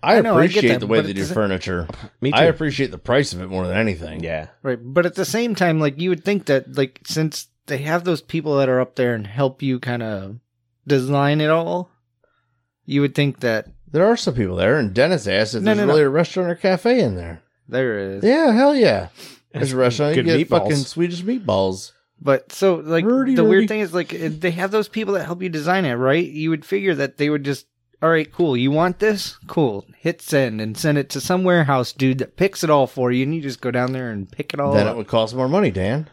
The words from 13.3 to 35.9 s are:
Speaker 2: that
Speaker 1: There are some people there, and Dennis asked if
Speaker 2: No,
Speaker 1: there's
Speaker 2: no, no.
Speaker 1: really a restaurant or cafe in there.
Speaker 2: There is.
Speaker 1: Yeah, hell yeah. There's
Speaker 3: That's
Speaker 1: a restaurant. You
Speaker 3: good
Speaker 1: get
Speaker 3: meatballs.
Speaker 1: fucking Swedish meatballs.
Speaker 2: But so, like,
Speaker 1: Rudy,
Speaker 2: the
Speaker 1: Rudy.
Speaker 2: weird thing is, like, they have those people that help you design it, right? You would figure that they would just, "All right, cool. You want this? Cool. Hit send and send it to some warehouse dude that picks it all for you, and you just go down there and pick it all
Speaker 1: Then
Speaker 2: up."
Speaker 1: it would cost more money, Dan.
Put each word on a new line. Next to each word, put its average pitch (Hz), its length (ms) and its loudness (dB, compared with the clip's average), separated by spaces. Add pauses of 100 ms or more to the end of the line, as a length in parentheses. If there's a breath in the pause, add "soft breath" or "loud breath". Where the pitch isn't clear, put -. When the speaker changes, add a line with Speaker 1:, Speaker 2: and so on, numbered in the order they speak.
Speaker 2:
that 113 280 -2 (240)
Speaker 1:
There 165 140 4
are 233 100 4
some - 180 -4
people 98 200 -2
there, 101 240 2
and 104 160 -2
Dennis 143 320 2
asked 104 300 0
if 113 60 -2
Speaker 2:
No, 214 120 4
Speaker 1:
there's 208 40 0
Speaker 2:
no, 208 80 0
no. 147 80 2
Speaker 1:
really 151 100 6
a 139 40 2
restaurant 170 400 0
or 170 60 -2
cafe 196 460 0
in 113 160 0
there. 85 260 -12 (260)
Speaker 2:
There 123 300 -2
is. 98 240 -6
Speaker 1:
Yeah, 269 300 4
hell 269 200 4
yeah. 120 360 2 (440 loud breath)
There's - 120 -4
Speaker 3:
That's 135 80 -2
Speaker 1:
a 127 40 -2
restaurant. 127 400 2
You 131 60 2
Speaker 3:
good 165 60 0 (100)
Speaker 1:
get 165 100 0
Speaker 3:
meatballs. 175 120 2
Speaker 1:
fucking 113 160 0
Swedish 170 460 -4
meatballs. 101 680 -2 (300)
Speaker 2:
But 135 320 -2
so, 190 240 2
like, 160 280 -2
Speaker 1:
Rudy, 254 300 2
Speaker 2:
the 254 80 4
Speaker 1:
Rudy. 220 80 6
Speaker 2:
weird 208 180 6
thing 214 120 -2
is, 180 120 -4
like, 175 180 -4
they 165 420 -4
have 180 180 -4
those 208 160 0
people 202 280 -4
that 170 100 -2
help 175 180 -8
you 185 60 -4
design 170 380 0
it, 123 80 0
right? 135 300 2
You 156 260 -4
would 156 140 -4
figure 196 300 0
that 139 220 -4
they 147 140 0
would 147 140 -2
just, 139 220 -6 (340)
"All 160 100 2
right, 160 200 0
cool. 156 260 0
You 127 140 2
want 170 300 0
this? 208 360 -2 (120)
Cool. 113 360 -2 (140)
Hit 170 240 -6
send 123 380 0
and 110 180 -6
send 147 180 0
it 143 140 -2
to 139 100 -6
some 185 220 0
warehouse 147 500 2
dude 131 260 0
that - 180 -8
picks 190 260 0
it 160 80 0
all 139 160 4
for 123 240 -2
you, 127 140 0
and 147 100 -2
you 165 80 -4
just 135 180 -8
go 123 120 -4
down 123 200 0
there 127 200 -8
and 98 180 -8
pick - 240 -10
it 143 60 -6
all 143 120 0
Speaker 1:
Then 104 140 4
Speaker 2:
up." 113 80 -2
Speaker 1:
it 120 40 -8
would 104 100 -8
cost 110 260 0
more 127 140 0
money, 170 240 2
Dan. 107 400 -2